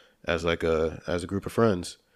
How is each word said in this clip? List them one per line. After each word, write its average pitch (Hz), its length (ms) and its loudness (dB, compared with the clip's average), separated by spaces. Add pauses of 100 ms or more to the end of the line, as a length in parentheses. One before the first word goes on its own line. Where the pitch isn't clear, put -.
(260)
as, 82 180 0
like, 85 180 0
a, 80 440 0
as 82 180 -2
a - 20 -8
group 95 200 -4
of - 60 -10
friends. 101 440 2 (200)